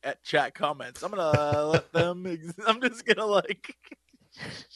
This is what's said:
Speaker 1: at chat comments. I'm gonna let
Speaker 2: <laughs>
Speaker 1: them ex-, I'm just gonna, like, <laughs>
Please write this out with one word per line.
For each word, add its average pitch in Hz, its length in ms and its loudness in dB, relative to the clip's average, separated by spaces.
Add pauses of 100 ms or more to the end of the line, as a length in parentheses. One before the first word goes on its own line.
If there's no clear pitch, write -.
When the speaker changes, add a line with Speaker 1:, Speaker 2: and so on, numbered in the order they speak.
Speaker 1:
at - 200 -6
chat 139 320 2
comments. 139 480 -4
I'm 190 80 -4
gonna 151 540 2
let 160 280 0
Speaker 2:
<laughs> - 0 -
Speaker 1:
them 175 340 0
ex-, 165 260 -8 (120)
I'm 226 160 2
just 240 240 -2
gonna, 220 200 2
like, 202 500 0 (600)
<laughs> - 100 -14 (300)